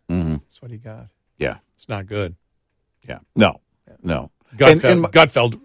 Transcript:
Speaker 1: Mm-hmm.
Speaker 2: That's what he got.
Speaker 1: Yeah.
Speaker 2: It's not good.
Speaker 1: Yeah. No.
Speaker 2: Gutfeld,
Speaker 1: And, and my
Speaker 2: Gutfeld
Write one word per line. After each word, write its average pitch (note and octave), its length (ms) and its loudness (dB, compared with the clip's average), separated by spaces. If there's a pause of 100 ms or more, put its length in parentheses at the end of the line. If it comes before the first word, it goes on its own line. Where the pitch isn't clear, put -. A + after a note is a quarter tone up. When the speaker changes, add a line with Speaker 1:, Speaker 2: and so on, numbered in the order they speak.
Speaker 1:
Mm-hmm. E2+ 260 -4
Speaker 2:
That's - 280 -16
what B2 80 -20
he A#2+ 60 -18
got. A2+ 320 -20 (280)
Speaker 1:
Yeah. - 200 -8 (200)
Speaker 2:
It's - 120 -20
not G2+ 180 -10
good. G2 300 -8 (680)
Speaker 1:
Yeah. A#1 120 -16 (160)
No. - 260 0 (960)
Speaker 2:
Gutfeld, C#3 160 6
Speaker 1:
And, D#3 120 2
and E3+ 180 2
my E3 60 -4
Speaker 2:
Gutfeld B2 560 2